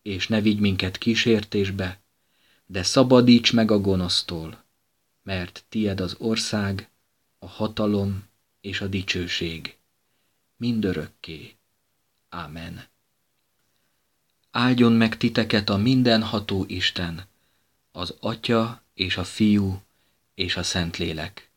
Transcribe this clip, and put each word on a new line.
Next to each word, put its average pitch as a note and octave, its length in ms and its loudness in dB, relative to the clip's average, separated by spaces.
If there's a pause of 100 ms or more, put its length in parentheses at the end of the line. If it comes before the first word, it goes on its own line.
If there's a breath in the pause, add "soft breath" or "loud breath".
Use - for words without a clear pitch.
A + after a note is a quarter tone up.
És G2 260 -6
ne A2 140 2
vigy G#2 180 2
minket F#2+ 380 0
kísértésbe, G2+ 1000 0 (640)
de F#2 180 -6
szabadíts B2 720 6
meg A2 180 4
a G#2 80 4
gonosztól, F2+ 840 -2 (600)
mert F2+ 460 -8
tied G2+ 300 -2
az F2+ 200 -4
ország, G#2 720 -4 (500)
a G2+ 80 -20
hatalom G#2 800 -2 (340)
és G2 200 -6
a G2+ 60 -6
dicsőség F2+ 920 -6 (760)
mindörökké. E2+ 1000 -6 (760)
Ámen. E2 540 -12 (1700)
Áldjon A#2+ 400 4
meg A2+ 260 2
titeket A2+ 520 0
a G2+ 80 2
mindenható A2 880 2
Isten, F2+ 600 -6 (640)
az F2+ 280 -10
Atya A2+ 640 -2 (120)
és F#2 240 -4
a F#2 60 -4
Fiú G2+ 580 2 (520)
és F2+ 220 -4
a F2 80 -4
Szentlélek. E2 920 -6